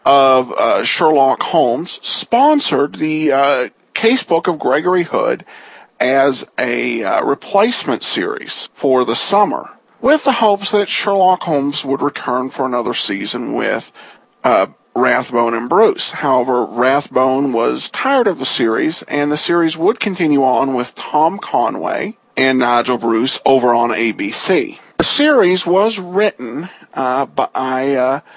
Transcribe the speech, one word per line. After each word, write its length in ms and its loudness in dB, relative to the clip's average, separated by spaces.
of, 480 4
uh, 320 2
Sherlock 580 2
Holmes, 580 -2
sponsored 920 0
the, 380 0
uh, 340 2
Case 300 2
Book 240 0
of 100 -2
Gregory 460 0
Hood 400 -2
as 480 0
a, 460 -4
uh, 220 0
replacement 800 0
series 720 -6
for 300 2
the 120 -2
summer, 540 0
with 240 2
the 80 2
hopes 400 0
that 160 0
Sherlock 560 2
Holmes 400 -2
would 180 -2
return 500 -4
for 140 -4
another 280 -2
season 640 -4
with, 360 -4
uh, 220 4
Rathbone 600 0
and 140 -6
Bruce. 420 2
However, 540 0
Rathbone 840 0
was 380 -2
tired 380 0
of 100 -2
the 80 -4
series, 560 0
and 300 -2
the 60 -2
series 380 0
would 240 0
continue 440 0
on 320 0
with 180 -4
Tom 460 0
Conway 760 -2
and 220 2
Nigel 400 0
Bruce 440 0
over 300 4
on 180 2
A 200 0
B 180 -4
C. 500 -2
The 60 0
series 640 2
was 320 2
written, 720 -4
uh, 320 -2
by, 720 -2
uh, 240 0